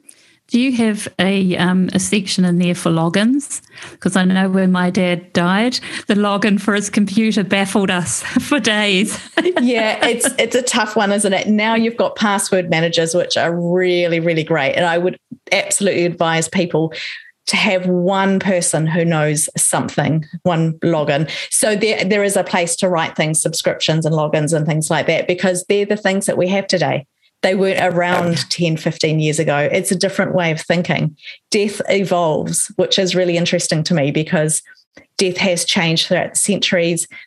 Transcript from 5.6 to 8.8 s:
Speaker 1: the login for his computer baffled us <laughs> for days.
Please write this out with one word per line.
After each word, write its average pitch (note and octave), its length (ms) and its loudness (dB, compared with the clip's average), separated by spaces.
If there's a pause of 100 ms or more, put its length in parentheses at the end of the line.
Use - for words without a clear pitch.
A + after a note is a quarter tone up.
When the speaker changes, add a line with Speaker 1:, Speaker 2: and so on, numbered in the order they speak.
Speaker 1:
the A3 60 2
login G3+ 460 2
for G#3 140 -2
his G#3 160 -2
computer G#3+ 540 0
baffled G3 480 0
us F3 300 -2
<laughs> - 200 -2
for D4 180 0
days. G#3 600 0 (180)